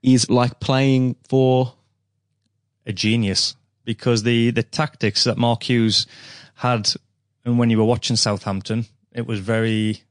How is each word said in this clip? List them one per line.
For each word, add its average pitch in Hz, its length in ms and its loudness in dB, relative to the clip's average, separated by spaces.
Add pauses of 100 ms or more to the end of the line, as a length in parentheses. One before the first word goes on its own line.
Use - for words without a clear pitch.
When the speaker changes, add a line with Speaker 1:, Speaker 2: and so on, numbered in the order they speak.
Speaker 1:
is 127 260 4
like 123 300 0
playing 131 560 2 (140)
for 127 440 2 (1120)
Speaker 2:
a 104 80 -10
genius, 107 600 -2 (300)
because 117 400 -2
the, 117 260 2
the 117 140 -2
tactics - 580 -4
that 117 160 -2
Mark 120 300 0
Hughes 113 400 0 (460)
had, 120 360 -2 (540)
and 120 160 0
when 117 100 2
you 110 80 2
were 110 60 4
watching 117 320 0
Southampton, 104 680 -4 (260)
it 120 120 -8
was 107 140 -6
very 110 720 -2